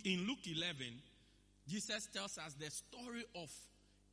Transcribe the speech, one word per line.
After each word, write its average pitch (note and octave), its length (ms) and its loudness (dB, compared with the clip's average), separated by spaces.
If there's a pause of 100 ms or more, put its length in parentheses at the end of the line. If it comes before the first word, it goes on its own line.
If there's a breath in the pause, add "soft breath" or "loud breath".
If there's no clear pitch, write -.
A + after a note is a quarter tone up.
in F#3+ 240 6
Luke C4 200 0
eleven, D#3 520 0 (680 loud breath)
Jesus G#3+ 460 2
tells G3 240 -2
us D#3 220 -4
the D3+ 100 -2
story A#3+ 540 -4 (120)
of E3 140 -4 (640 loud breath)